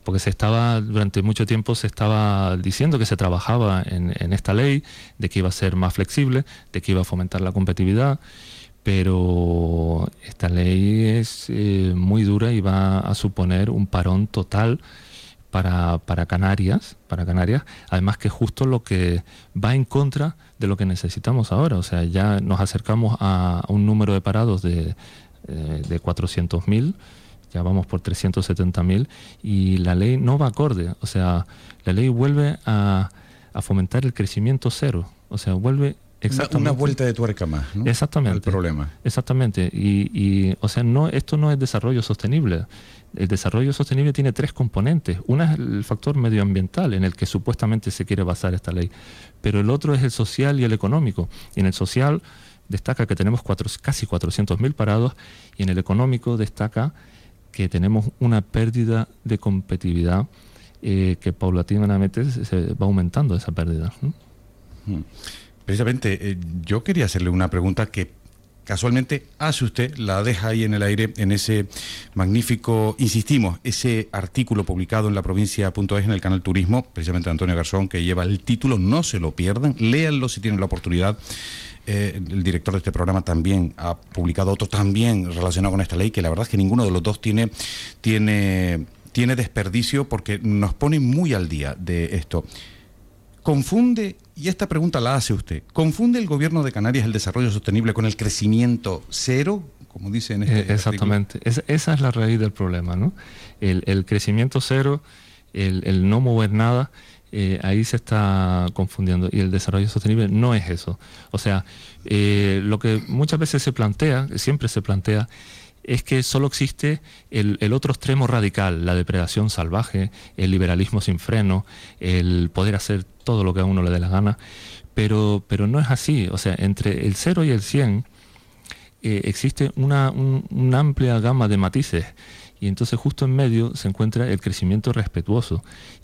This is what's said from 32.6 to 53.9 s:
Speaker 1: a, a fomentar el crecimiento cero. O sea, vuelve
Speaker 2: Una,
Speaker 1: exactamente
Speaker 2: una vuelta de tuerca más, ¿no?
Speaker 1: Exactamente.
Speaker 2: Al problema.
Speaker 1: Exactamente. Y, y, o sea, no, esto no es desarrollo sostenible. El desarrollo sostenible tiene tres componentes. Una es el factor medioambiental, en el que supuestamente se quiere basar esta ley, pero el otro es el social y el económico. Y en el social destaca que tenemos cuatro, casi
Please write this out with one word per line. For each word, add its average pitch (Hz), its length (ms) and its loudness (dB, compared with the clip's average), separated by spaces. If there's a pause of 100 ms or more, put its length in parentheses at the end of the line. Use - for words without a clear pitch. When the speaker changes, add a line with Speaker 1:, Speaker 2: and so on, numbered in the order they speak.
Speaker 1:
a, 101 460 2 (420)
a - 80 -6
fomentar 101 460 0
el 120 80 -2
crecimiento 117 560 0
cero. 92 360 -2 (220)
O 107 80 -8
sea, 95 160 -2
vuelve 131 360 0
Speaker 2:
Una, - 80 -6 (260)
Speaker 1:
exactamente 139 480 0
Speaker 2:
una - 0 -
vuelta 135 340 0
de 120 80 0
tuerca 107 320 -2
más, 76 320 -4
¿no? 107 80 -2
Speaker 1:
Exactamente. 120 520 0
Speaker 2:
Al 98 40 -2
problema. 82 540 -2 (100)
Speaker 1:
Exactamente. 117 680 0
Y, 101 480 0
y, 98 420 2
o 110 80 -2
sea, 120 140 0
no, 131 260 4
esto - 280 -2
no 151 160 2
es 139 60 0
desarrollo 120 420 0
sostenible. 107 640 0 (500)
El 95 140 -2
desarrollo 110 460 0
sostenible 139 400 0
tiene 135 180 2
tres - 220 -4
componentes. 117 720 0
Una 156 260 2
es 151 60 0
el 113 260 -4
factor 143 320 -2
medioambiental, 107 800 2
en 92 100 2
el 90 100 0
que - 120 -4
supuestamente 107 640 -2
se - 160 -6
quiere 98 160 0
basar 90 320 -2
esta 87 180 -6
ley, 90 180 -2 (520)
pero 101 180 2
el 104 80 2
otro 147 240 2
es 131 100 2
el 131 80 2
social 135 480 0
y 123 60 2
el 113 80 2
económico. 107 560 0 (260)
Y 101 60 -2
en 95 60 4
el 92 80 2
social 139 480 0 (460)
destaca 117 360 -4
que 107 100 -2
tenemos 104 280 0
cuatro, - 260 -4 (140)
casi - 240 -2